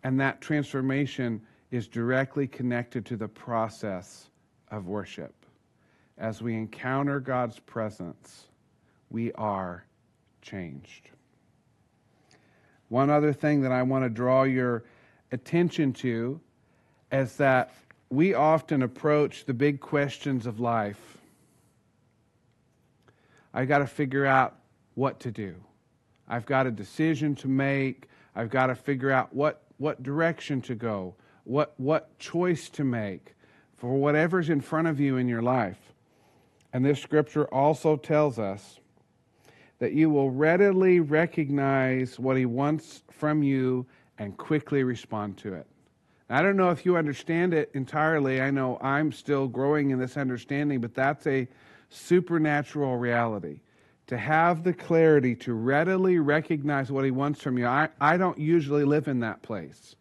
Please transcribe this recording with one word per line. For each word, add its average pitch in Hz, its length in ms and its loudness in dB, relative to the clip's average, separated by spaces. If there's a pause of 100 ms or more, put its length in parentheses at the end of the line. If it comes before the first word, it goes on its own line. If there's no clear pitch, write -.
And 131 180 0
that 135 220 -2
transformation 135 960 -4 (300)
is 120 180 -6
directly 131 580 -2
connected 120 600 -6
to 123 100 -8
the 104 120 -8
process 107 1000 -8 (420)
of 104 160 -10
worship. 92 480 -10 (840)
As 110 240 -8
we 117 120 -4
encounter 131 680 -4
God's 127 400 -4
presence, - 880 -12 (600)
we 117 240 -6
are 95 520 -6 (580)
changed. 87 680 -14 (1800)
One 135 200 2
other 147 240 4
thing 147 300 0
that 131 100 0
I 127 100 0
want 131 220 0
to 123 60 -2
draw 127 320 2
your 127 420 0 (460)
attention 170 640 0
to 123 460 -4 (720)
is 135 240 -2
that 131 360 2 (380)
we 160 240 2
often 151 480 2
approach 147 640 0
the 135 100 -4
big 139 260 0
questions 139 680 -2
of 110 120 -8
life. 113 600 -4 (2250)
"I 127 120 -2
gotta 143 220 2
figure 139 400 -2
out 135 300 2 (380)
what 131 260 -2
to 123 100 -10
do. 101 240 -10 (760)
I've 113 180 -8
got 131 200 2
a 127 40 -2
decision 143 680 -2
to 135 120 -8
make. 135 600 0 (260)
I've 113 160 -4
gotta 131 240 2
figure 135 360 -2
out 131 220 0
what, 143 300 -2 (160)
what 139 240 -4
direction 147 600 -2
to 127 120 -8
go, 104 400 -6 (300)
what, 139 320 -2
what 143 420 -2
choice 175 520 -2
to 151 140 -6
make 110 500 -4 (420)
for 123 200 -6
whatever's 151 520 2
in 151 120 2
front 160 280 -2
of 151 100 -2
you 139 180 2
in 123 120 0
your 117 140 -2
life." 120 500 -2 (800)
And 127 120 0
this 143 160 2
scripture 151 520 0
also 151 440 2
tells 151 420 0
us 101 420 -8 (960)
that - 140 -2
you 156 160 4
will 139 220 2
readily 180 720 4
recognize 139 1160 0
what 131 180 0
he 131 100 2
wants 143 640 -2
from 151 320 0
you 127 420 0 (340)
and 101 180 -10
quickly 143 480 0
respond 107 540 -6
to 101 160 -10
it. 80 120 -14 (640)
I 127 100 2
don't 196 160 2
know 185 140 4
if - 160 -2
you 180 100 4
understand 165 560 0
it 156 220 0
entirely. 139 680 0
I 135 100 0
know 131 300 -2
I'm 139 320 0
still 135 340 -2
growing 139 440 0
in 131 80 0
this 127 180 -4
understanding, 139 640 -2
but 113 140 -6
that's 139 320 0
a 135 200 0 (440)
supernatural 151 1080 0
reality. 117 640 0 (460)
To 127 100 -6
have 160 480 2
the 180 80 2
clarity 156 640 4
to - 160 -8
readily 170 680 2
recognize 147 720 0
what 139 140 0
he 135 60 2
wants 139 320 -2
from 127 160 -2
you. 120 80 0
I, 139 240 2 (100)
I 151 160 4
don't 180 220 0
usually 147 460 2
live 147 240 2
in 127 120 0
that 113 220 -4
place. - 580 -12